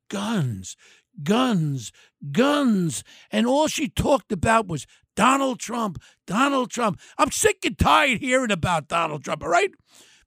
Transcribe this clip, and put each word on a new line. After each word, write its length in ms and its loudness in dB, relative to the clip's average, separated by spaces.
guns, 680 -4
guns, 680 0
guns. 720 2
And 140 0
all 220 2
she 220 -4
talked 420 0
about 340 2
was 220 -8
Donald 420 2
Trump, 420 -6
Donald 460 0
Trump. 300 -2
I'm 140 0
sick 340 0
and 120 -4
tired 420 4
hearing 320 0
about 360 -2
Donald 380 -4
Trump, 180 -8
all 60 -6
right? 220 2